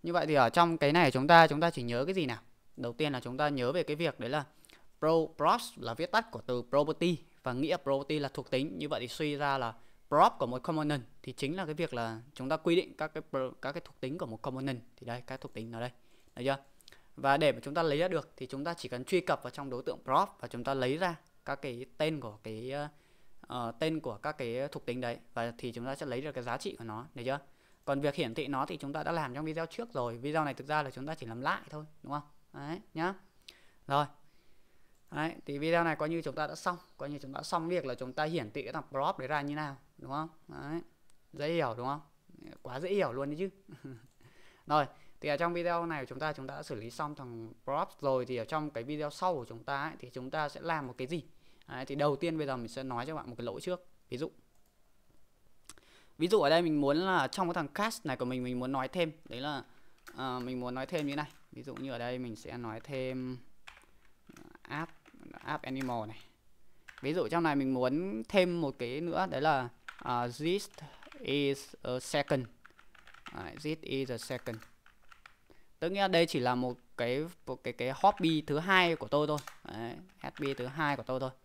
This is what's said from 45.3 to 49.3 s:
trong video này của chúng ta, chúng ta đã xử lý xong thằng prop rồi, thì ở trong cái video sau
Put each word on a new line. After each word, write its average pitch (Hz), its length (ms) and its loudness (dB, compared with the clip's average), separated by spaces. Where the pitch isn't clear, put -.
trong 170 160 2
video 170 320 0
này 156 160 -2
của 127 80 -8
chúng 131 100 -10
ta, 156 140 0
chúng 131 140 -8
ta 139 80 -10
đã 151 80 -10
xử 147 120 -6
lý 110 140 -8
xong 147 260 -6
thằng 117 380 -12
prop 151 380 -2
rồi, 131 240 2
thì 127 120 -4
ở 110 80 -2
trong 151 240 -2
cái 117 140 -6
video 147 260 -4
sau 185 240 0